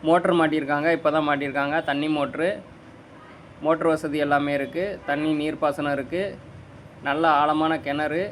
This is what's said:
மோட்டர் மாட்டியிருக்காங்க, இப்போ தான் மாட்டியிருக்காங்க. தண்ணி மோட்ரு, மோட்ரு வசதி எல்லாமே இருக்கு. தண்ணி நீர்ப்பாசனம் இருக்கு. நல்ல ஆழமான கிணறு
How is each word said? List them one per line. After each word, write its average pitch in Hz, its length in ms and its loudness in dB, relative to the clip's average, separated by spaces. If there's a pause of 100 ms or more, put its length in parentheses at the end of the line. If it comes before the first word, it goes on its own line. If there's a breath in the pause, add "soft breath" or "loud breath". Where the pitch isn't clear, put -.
மோட்டர் 175 320 4
மாட்டியிருக்காங்க, 151 580 2
இப்போ 156 180 2
தான் 151 180 2
மாட்டியிருக்காங்க. 143 560 0
தண்ணி 147 240 -2
மோட்ரு, 147 400 -2 (1120)
மோட்ரு 165 260 2
வசதி 156 300 0
எல்லாமே 143 360 2
இருக்கு. 147 520 -4
தண்ணி 151 280 0
நீர்ப்பாசனம் 147 580 -2
இருக்கு. 139 300 -4 (800)
நல்ல 143 280 0
ஆழமான 151 500 4
கிணறு 151 520 -2